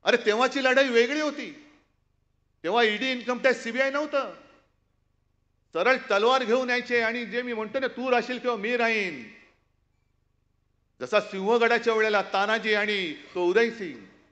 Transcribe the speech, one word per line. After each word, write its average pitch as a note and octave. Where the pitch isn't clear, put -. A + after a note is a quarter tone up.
अरे, A3+
तेव्हाची B3+
लढाई C4
वेगळी B3
होती. C#4
तेव्हा G#3+
ईडी, G#3+
इन्कम B3
टॅक्स, A#3+
सीबीआय B3+
नव्हतं. C#4
सरळ A3
तलवार A#3+
घेऊन B3
यायचे A#3+
आणि A#3
जे A3+
मी B3
म्हणतो A3
ना, C4
"तू A#3+
राहशील B3
किंवा B3
मी A3
राहीन", G#3
जसा G3+
सिंहगडाच्या A#3
वेळेला A3
तानाजी G#3
आणि G3+
तो F3+
उदयसिंग F#3+